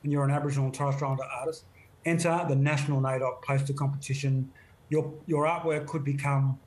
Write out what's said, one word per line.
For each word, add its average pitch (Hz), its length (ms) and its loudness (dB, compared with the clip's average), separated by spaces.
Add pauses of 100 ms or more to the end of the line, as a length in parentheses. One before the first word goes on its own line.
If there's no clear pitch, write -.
and 147 80 -2
you're 143 140 2
an 139 60 4
Aboriginal 143 340 0
and 131 80 -2
Torres 139 220 0
Strait 139 120 -2
Islander 135 160 -2
artist, 135 400 -8 (420)
enter 170 440 2
the 139 60 2
National 139 440 2
nadoc 131 440 -2
poster 139 280 0
competition. 135 800 -2 (380)
Your, 151 240 0 (120)
your 151 200 2
artwork 156 420 0
could 151 160 -4
become 139 640 2